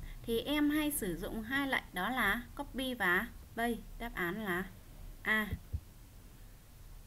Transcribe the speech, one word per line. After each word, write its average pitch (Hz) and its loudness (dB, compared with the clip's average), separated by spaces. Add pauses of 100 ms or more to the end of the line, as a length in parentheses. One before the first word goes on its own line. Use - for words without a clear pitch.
(220)
thì 226 2
em 294 6
hay 294 4
sử 180 0
dụng 214 -4
hai 269 0
lệnh, - 2
đó 185 2
là 233 4 (140)
copy 262 -2
và 190 6 (300)
paste. 233 2 (160)
Đáp 233 -6
án 185 0
là 185 0 (560)
A. 214 4 (1600)